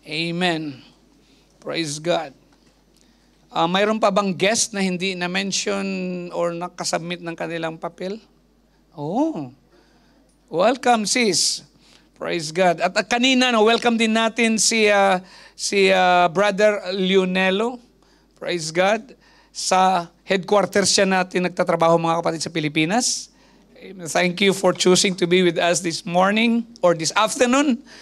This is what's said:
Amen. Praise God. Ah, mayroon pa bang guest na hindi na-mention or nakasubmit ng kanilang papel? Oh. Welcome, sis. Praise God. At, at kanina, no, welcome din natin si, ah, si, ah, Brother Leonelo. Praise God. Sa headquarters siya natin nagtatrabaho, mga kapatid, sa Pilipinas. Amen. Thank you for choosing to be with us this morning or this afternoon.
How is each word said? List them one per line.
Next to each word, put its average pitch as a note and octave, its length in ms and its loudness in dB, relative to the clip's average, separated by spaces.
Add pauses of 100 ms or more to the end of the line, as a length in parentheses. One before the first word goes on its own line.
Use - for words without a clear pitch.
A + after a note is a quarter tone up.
Amen. D#3+ 800 -4 (720)
Praise D3+ 400 -8
God. E3 320 -4 (1200)
Ah, E3 160 -2
mayroon G3+ 320 0
pa G#3+ 160 0
bang G3 240 -2
guest G3+ 320 0
na G3 160 -4
hindi F#3 320 -4
na-mention F#3 1120 -6
or E3+ 240 -4
nakasubmit F3 720 -8
ng E3+ 80 -8
kanilang E3 480 -8
papel? F#3 400 -10 (720)
Oh. E3+ 560 -4 (960)
Welcome, A3 640 0
sis. - 560 0 (560)
Praise E3 320 -6
God. E3+ 320 2
At, F#3 80 -2
at G3+ 160 -2
kanina, B3+ 400 2
no, A3 160 4
welcome A#3 320 2
din A3 160 2
natin A3+ 480 0
si, A3+ 240 2
ah, G3 320 4 (400)
si, G3 320 2
ah, F3+ 400 4
Brother G3 640 0
Leonelo. F#3+ 880 0 (560)
Praise E3 320 -6
God. F#3+ 480 0 (320)
Sa F#3 560 0 (160)
headquarters F#3+ 720 0
siya G3 160 2
natin F#3 400 -2
nagtatrabaho, E3+ 480 2
mga E3 240 0
kapatid, E3 240 -4
sa E3+ 80 -10
Pilipinas. D#3+ 760 -2 (500)
Amen. - 240 -16
Thank F3+ 400 0
you F#3+ 80 4
for F3+ 240 0
choosing F#3 400 2
to F#3 80 0
be F3+ 160 2
with E3+ 160 2
us F3 240 2
this E3+ 240 -6
morning G#3+ 640 2 (160)
or F3 80 6
this D#3+ 240 -2
afternoon. B3 640 2 (200)